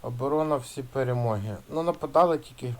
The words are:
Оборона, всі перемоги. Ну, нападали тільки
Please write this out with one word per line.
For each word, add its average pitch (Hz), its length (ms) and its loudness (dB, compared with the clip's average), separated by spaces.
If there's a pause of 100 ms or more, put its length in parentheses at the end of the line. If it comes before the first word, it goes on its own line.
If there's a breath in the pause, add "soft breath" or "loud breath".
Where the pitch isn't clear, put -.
Оборона, 143 540 0
всі 131 260 -6
перемоги. 120 720 0 (120)
Ну, 160 140 -2
нападали 160 560 4
тільки - 420 -8